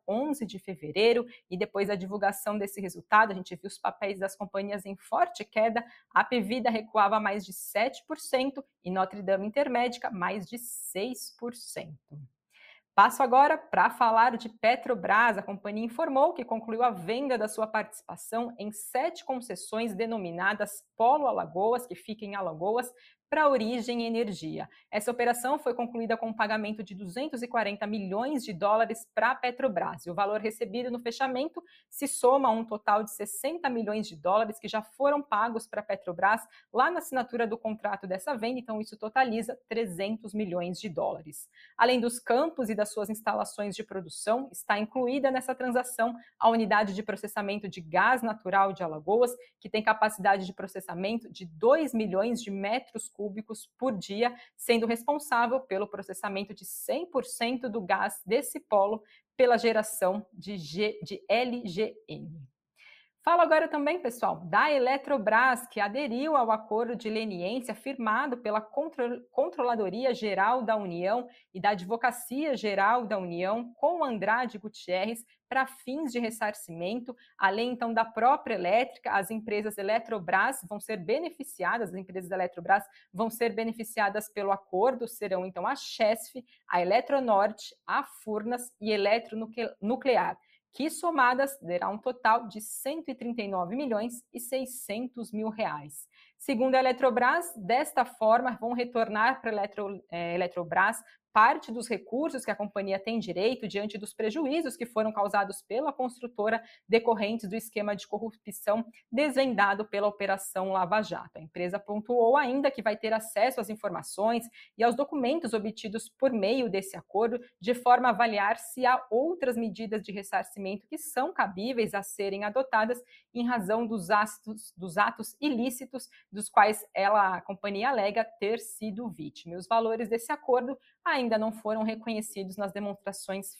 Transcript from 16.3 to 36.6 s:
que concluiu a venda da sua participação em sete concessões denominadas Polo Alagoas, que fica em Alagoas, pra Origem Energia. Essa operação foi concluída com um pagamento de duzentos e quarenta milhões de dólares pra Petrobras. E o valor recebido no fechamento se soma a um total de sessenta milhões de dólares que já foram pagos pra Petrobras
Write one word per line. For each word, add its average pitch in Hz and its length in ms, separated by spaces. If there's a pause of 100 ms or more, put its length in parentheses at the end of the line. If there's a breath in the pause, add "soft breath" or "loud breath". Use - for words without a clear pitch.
que 269 140
concluiu 226 380
a 247 80
venda 226 480
da 214 80
sua 220 180
participação 220 920
em 208 120
sete 330 540
concessões 226 720
denominadas 208 1000
Polo 269 300
Alagoas, 208 600
que 180 80
fica 220 280
em 202 120
Alagoas, 196 580 (360 soft breath)
pra 302 180
Origem 233 600
Energia. 185 600 (220 soft breath)
Essa 214 220
operação 240 480
foi 240 160
concluída 233 420
com 226 120
um 226 40
pagamento 220 500
de 185 120
duzentos 233 480
e 247 40
quarenta 208 380
milhões 214 580
de 214 80
dólares 214 640
pra 233 220
Petrobras. 202 720
E - 20
o 170 60
valor 202 260
recebido 220 480
no 240 80
fechamento 262 680 (280 soft breath)
se - 160
soma 262 420
a - 20
um 226 140
total 214 380
de 208 80
sessenta 285 580
milhões 214 380
de 170 80
dólares 208 420
que 214 100
já 214 140
foram 285 400
pagos 226 460
pra 208 160
Petrobras 196 580 (320 soft breath)